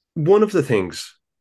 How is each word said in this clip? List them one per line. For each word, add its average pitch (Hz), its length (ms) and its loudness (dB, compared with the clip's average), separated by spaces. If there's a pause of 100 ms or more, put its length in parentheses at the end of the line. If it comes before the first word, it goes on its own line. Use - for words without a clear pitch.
(140)
one 180 280 2
of 208 100 0
the 170 100 0
things, 98 540 -6 (240)